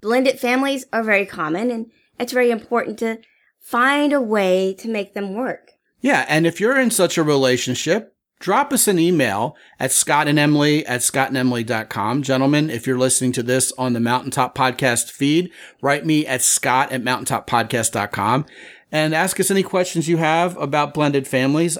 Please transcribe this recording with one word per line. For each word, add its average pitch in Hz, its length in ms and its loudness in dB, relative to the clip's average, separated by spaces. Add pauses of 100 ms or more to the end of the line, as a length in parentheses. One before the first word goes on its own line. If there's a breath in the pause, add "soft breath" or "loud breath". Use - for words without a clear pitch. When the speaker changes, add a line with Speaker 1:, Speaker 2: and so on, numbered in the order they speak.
Speaker 1:
blended 247 380 0
families 262 540 -2
are 226 80 0
very 202 240 0
common, 190 460 -4
and 226 160 -8 (320 soft breath)
it's - 140 -6
very 240 180 2
important 226 480 -4
to 226 180 -4 (440 soft breath)
find 277 520 2
a 277 80 2
way 190 560 2
to 226 120 -10
make 202 260 -6
them 202 180 -6
work. 220 380 -8 (300)
Speaker 2:
Yeah, 240 260 2
and 156 180 2
if 165 140 -2
you're 247 200 2
in 254 120 2
such 175 260 2
a 165 60 4
relationship, 135 920 0 (280)
drop 269 320 0
us - 140 2
an 185 120 4
email 127 560 2 (240 loud breath)
at 131 140 -2
Scott 147 340 2
and 147 100 2
Emily 147 480 4
at 123 160 -4
scott - 280 0
and 131 80 -4
emily 123 260 0
dot 110 240 -4
com. 117 340 -2
Gentlemen, 139 480 2
if 117 160 -8
you're 127 120 0
listening 127 340 2
to 123 120 -4
this 131 340 0
on 127 160 -2
the 117 80 0
Mountaintop 127 540 -2
Podcast 127 540 0
feed, 156 400 0 (320 loud breath)
write 143 240 0
me 151 220 2
at 131 140 -2
Scott 131 500 2
at 127 100 -4
mountaintop 123 480 -4
podcast 117 440 0
dot 104 180 -4
com 117 340 0 (460 loud breath)
and 156 240 0
ask 180 240 0
us 185 100 0
any 190 140 2
questions 180 440 -2
you 170 100 2
have 165 400 2
about 147 360 -2
blended 143 340 0
families. 151 520 0